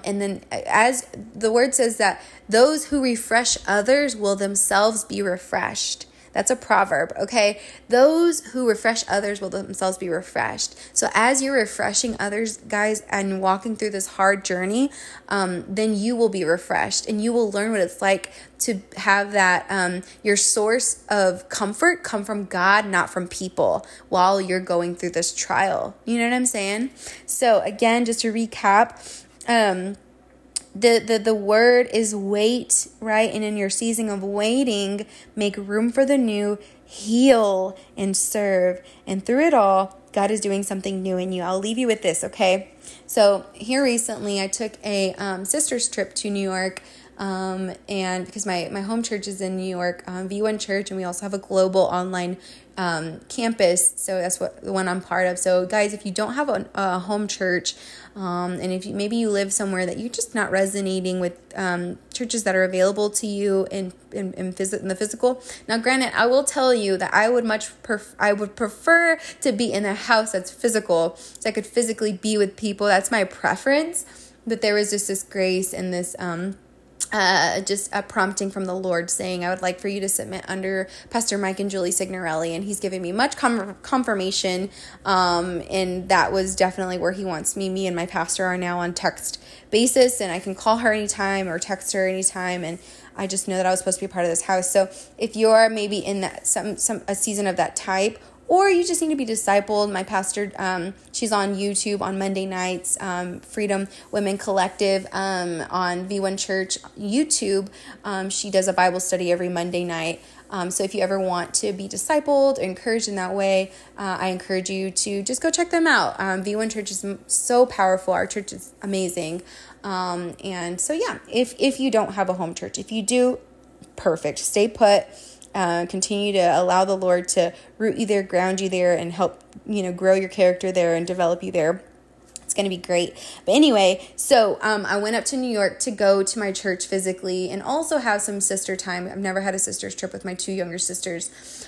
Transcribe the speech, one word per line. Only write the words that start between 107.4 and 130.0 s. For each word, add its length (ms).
Um, 260
she 220
does 160
a 60
Bible 260
study 320
every 180
Monday 340
night. 380
Um, 180
so 140
if 100
you 80
ever 180
want 360
to 180
be 140
discipled, 720
encouraged 480
in 80
that 180
way, 380
uh, 220
I 80
encourage 420
you 220
to 320
just 180
go 80
check 220
them 160
out. 320
Um, 240
V 120
one 140
Church 220
is 120
m-, 220
so 400
powerful. 480
Our 140
church 260
is 200
amazing. 580
Um, 600
and 360
so, 140
yeah, 240
if, 300
if 220
you 100
don't 240
have 160
a 40
home 200
church, 240
if 140
you 100
do, 380
perfect. 420
Stay 300
put. 380
Uh, 320
continue 480
to 60
allow 440
the 140
Lord 320
to 240
root 180
you 100
there, 160
ground 380
you 80
there, 260
and 200
help, 280
you 160
know, 120
grow 200